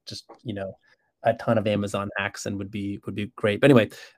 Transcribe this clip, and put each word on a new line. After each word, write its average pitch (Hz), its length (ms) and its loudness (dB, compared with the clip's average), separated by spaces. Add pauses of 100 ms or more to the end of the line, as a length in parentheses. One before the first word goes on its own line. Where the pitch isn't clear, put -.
just, - 200 -16 (180)
you 113 100 -8
know, 98 240 -10 (460)
a 117 100 2
ton 117 240 0
of 101 80 0
Amazon 101 520 -2
hacks 101 280 -6
and 101 120 -6
would 98 120 -8
be, 101 360 -8
would 101 100 -10
be 104 200 -6
great. 104 240 0
But 139 120 8
anyway, 113 180 8 (280)